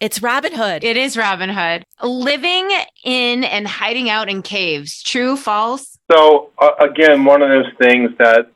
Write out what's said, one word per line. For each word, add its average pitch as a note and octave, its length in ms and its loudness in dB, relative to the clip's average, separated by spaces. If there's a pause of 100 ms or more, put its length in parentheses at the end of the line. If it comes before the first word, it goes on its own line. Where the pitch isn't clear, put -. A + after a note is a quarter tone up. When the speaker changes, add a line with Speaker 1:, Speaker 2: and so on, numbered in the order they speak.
Speaker 1:
It's G#3 220 -6
Robin C#4 300 -4
Hood. G3 300 -6
Speaker 2:
It A3+ 140 -2
is C4 200 -4
Robin F#3+ 340 -4
Hood. F3 340 -4 (180)
Living C#4+ 680 -4 (360)
in B3+ 400 -2
and G#3 220 -6
hiding A#3 440 -6
out G#3+ 180 -4
in F#3+ 140 -8
caves. D#3+ 600 -8
True, B3+ 320 -4
false? A#3 600 -6 (140)
Speaker 3:
So, D#3 480 6
uh, D3 120 4 (100)
again, C#3+ 440 4
one C#3+ 180 6
of C#3 60 2
those C3+ 320 2
things B2 380 4
that A#2 380 4